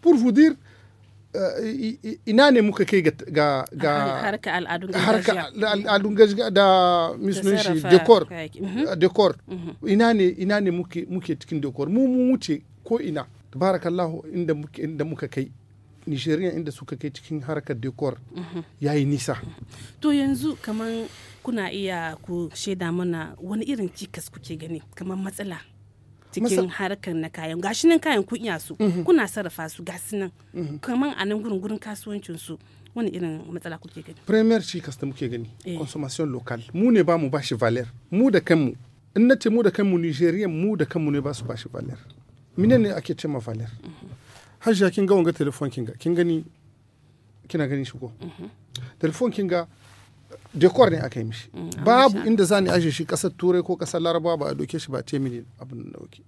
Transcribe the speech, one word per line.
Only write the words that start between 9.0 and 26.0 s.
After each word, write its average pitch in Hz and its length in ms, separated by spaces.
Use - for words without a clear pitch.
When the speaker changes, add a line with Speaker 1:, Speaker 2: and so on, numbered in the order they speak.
Speaker 2:
Mhm. 170 260
Speaker 1:
Ina 233 220
ne, 208 100
ina 202 220
ne 190 100
muke, 175 380
muke 175 260
cikin - 240
decor? 143 300
Mu, 247 180
mu 254 240
wuce 170 300
ko 226 160
ina. 151 260
Tabarakallahu, 175 720
inda 170 200
muke, 151 300
inda 151 200
muka 156 240
kai. 135 240
Nigerian 160 500
inda 165 140
suka - 260
kai 147 160
cikin - 320
harkar 147 340
decor 127 380
Speaker 2:
Mhm. 170 280
Speaker 1:
ya 143 120
yi 147 120
nisa. 139 320
Speaker 2:
To 302 100
yanzu 277 480
kaman 226 460
kuna 226 280
iya 175 520
ku 175 320
shaida 180 360
mana 170 480
wani 208 300
irin 220 240
cikas - 400
kuke - 240
gani, 160 240
kaman 185 260
matsala 190 380